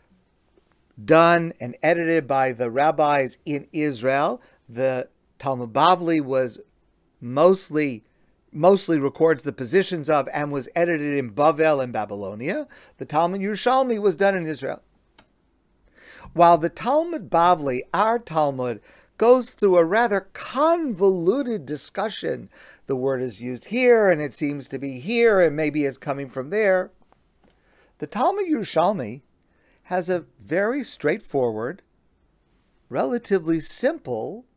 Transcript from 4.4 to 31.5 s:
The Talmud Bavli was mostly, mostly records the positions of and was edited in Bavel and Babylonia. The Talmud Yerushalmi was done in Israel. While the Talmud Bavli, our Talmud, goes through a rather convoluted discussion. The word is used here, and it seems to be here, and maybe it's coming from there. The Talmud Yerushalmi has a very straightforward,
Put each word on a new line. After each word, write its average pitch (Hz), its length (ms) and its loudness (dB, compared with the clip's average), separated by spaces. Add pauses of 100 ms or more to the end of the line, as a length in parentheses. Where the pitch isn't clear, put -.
The 127 400 -4 (280)
Talmud 123 360 -6
Bavli 165 480 4
was 131 400 -2 (580)
mostly, 147 840 0 (480)
mostly 170 460 4
records 139 440 2
the 139 80 -6
positions 151 580 -2
of 147 240 0
and 147 200 -4
was 131 240 -6
edited 151 400 0
in 123 140 -4
Bavel 147 520 2
and 123 80 -6
Babylonia. 107 800 -6 (300)
The 131 60 -12
Talmud 170 360 -2
Yerushalmi 233 600 0
was 196 140 2
done 196 220 2
in 170 80 -4
Israel. 139 360 -8 (1500)
While 170 260 6
the 160 120 -2
Talmud 285 600 -2
Bavli, 165 520 2 (120)
our 220 240 0
Talmud, 139 640 -4 (380)
goes 240 340 4
through 190 240 2
a 170 80 6
rather 202 480 0
convoluted 233 1300 0
discussion. 147 840 -6 (380)
The 139 80 -2
word 131 260 -2
is 123 180 -6
used 123 260 -10
here, 233 440 4
and 160 100 2
it 143 140 -6
seems 143 360 -6
to 135 100 -8
be 135 200 -8
here, 220 400 2
and 156 160 4
maybe 151 300 -2
it's 135 140 -6
coming 139 300 -8
from 131 200 -8
there. 196 400 0 (1120)
The 147 80 -8
Talmud 370 400 -2
Yerushalmi 170 760 -2 (600)
has 180 260 -4
a 175 160 -2 (180)
very 202 400 -2
straightforward, 139 1000 -4 (1080)